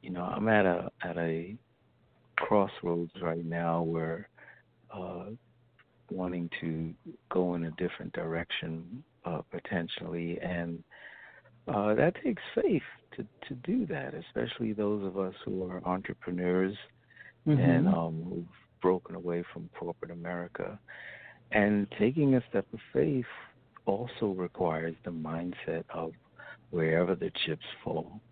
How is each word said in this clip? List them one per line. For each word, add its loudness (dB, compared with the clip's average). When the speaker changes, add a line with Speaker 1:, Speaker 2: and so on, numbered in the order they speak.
Speaker 1:
You -10
know, -4
I'm -2
at 6
a, 2
at -4
a -2
crossroads 2
right 0
now 2
where, -2
uh, -8
wanting -2
to -2
go 2
in 0
a -2
different -6
direction, -4
uh, -4
potentially, -4
and, -4
uh, 2
that 4
takes 0
faith 4
to, -6
to -6
do 0
that, -4
especially -2
those 0
of -2
us 0
who -2
are -6
entrepreneurs 0
Speaker 2:
Mm-hmm. 6
Speaker 1:
and, 8
um, 2
who've -10
broken 2
away -2
from -10
corporate -6
America. -6
And 6
taking 6
a 4
step 0
of -10
faith 2
also 0
requires 0
the -6
mindset -4
of -6
wherever 4
the -2
chips -4
fall. -4